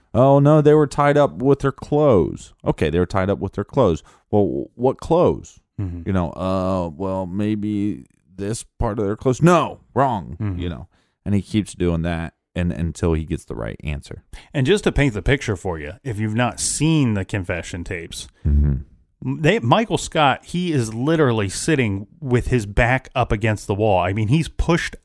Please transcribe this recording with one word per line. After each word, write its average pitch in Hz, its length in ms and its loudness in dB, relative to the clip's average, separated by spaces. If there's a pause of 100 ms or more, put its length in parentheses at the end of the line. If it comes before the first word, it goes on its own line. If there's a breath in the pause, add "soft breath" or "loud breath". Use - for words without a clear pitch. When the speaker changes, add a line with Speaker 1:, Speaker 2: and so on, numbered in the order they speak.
(140)
Speaker 1:
"Oh, 139 240 6
no, 147 220 6
they 147 140 8
were 151 120 4
tied 143 300 0
up 143 160 2 (100)
with 135 180 2
their 139 120 0
clothes." 139 800 0 (120)
Okay, 85 260 -2
they 82 80 0
were 90 80 2
tied 98 240 -2
up 98 80 -2
with 90 160 -8
their 101 100 -4
clothes. 95 380 0 (280 soft breath)
Well, 78 440 0
what 123 240 -2
clothes? 147 640 0 (200)
Speaker 2:
Mm-hmm. 87 260 -8
Speaker 1:
You 98 80 -2
know, 87 160 0
uh, 92 580 -4
well, 95 380 -6
maybe 101 800 -4 (280)
this 101 280 -8 (160)
part 107 200 -4
of 107 60 -2
their 101 120 -2
clothes. 131 260 0
No, 160 380 4 (140)
wrong, 104 460 -2
Speaker 2:
Mm-hmm. 98 180 -4
Speaker 1:
you 87 120 -6
know. 67 180 -12 (360)
And 101 100 -2
he 98 80 2
keeps - 320 -2
doing 85 280 0
that 82 300 -6 (220)
and, 87 180 0
until 82 400 -2
he 80 140 0
gets 73 180 -6
the - 120 -12
right 55 280 -8
answer. - 380 -10 (320 loud breath)
Speaker 2:
And 135 120 0
just 196 180 2
to - 80 2
paint 143 200 2
the 104 80 -6
picture 127 360 0
for 87 220 -6
you, 73 160 -12 (100)
if 113 140 -8
you've 107 180 -2
not 120 240 -2
seen 147 540 2
the 95 120 -2
confession 87 580 -6
tapes, 85 420 -10 (200)
Speaker 1:
Mm-hmm. 73 960 -2
Speaker 2:
they, 185 160 2
Michael 180 400 0
Scott, 143 480 0
he 175 260 -4
is 113 220 -2
literally 123 540 2
sitting 104 580 -2 (140)
with 123 280 0
his 120 160 0
back 120 500 0
up 120 180 0
against 107 340 -2
the 107 80 -2
wall. 98 260 2
I 90 120 0
mean, 107 160 0
he's 156 200 2
pushed - 560 -2